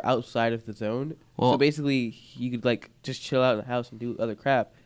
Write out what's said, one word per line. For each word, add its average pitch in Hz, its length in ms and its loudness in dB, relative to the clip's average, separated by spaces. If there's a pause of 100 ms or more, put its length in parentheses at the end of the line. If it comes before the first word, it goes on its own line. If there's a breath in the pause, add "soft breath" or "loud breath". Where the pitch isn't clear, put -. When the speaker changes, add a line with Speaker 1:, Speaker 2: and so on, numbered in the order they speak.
Speaker 1:
outside 117 480 0
of 113 120 -6
the 110 80 -10
zone. 117 380 -4
So 160 60 -14 (320)
Speaker 2:
Well 127 80 4
Speaker 1:
basically, 139 540 2
he - 380 -8
could, 120 140 -4
like, 120 280 0 (120)
just 135 180 -8
chill 131 220 2
out 127 120 4
in - 40 0
the 104 80 -8
house 123 240 -4
and 110 80 -16
do 120 200 -6
other 113 160 -2
crap. 127 360 0 (140 soft breath)